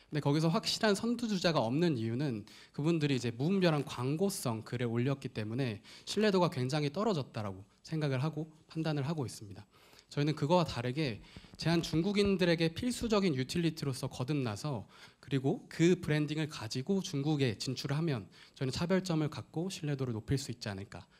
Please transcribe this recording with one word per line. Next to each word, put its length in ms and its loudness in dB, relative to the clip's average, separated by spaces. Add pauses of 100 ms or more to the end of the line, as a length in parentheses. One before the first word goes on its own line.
(100)
근데 100 -2
거기서 280 2
확실한 480 2
선두주자가 640 0
없는 360 2
이유는 480 -2 (280)
그분들이 420 2
이제 160 0
무분별한 540 2
광고성 800 -2
글을 220 -4
올렸기 420 0
때문에 540 -4 (220)
신뢰도가 460 4
굉장히 420 0
떨어졌다라고 720 -2 (200)
생각을 400 -2
하고 260 -4 (160)
판단을 400 -2
하고 180 -2
있습니다. 400 -12 (440)
저희는 260 0
그거와 300 4
다르게 580 -4 (340)
제한 260 2
중국인들에게 920 2
필수적인 600 0
유틸리티로서 720 -2
거듭나서, 800 -4 (320)
그리고 480 -2
그 320 6
브랜딩을 480 0
가지고 520 -4
중국에 580 0
진출을 400 -4
하면 280 -2 (280)
저희는 180 -4
차별점을 580 2
갖고 400 -6
신뢰도를 420 -2
높일 260 -2
수 120 -6
있지 180 -6
않을까 380 -8 (140)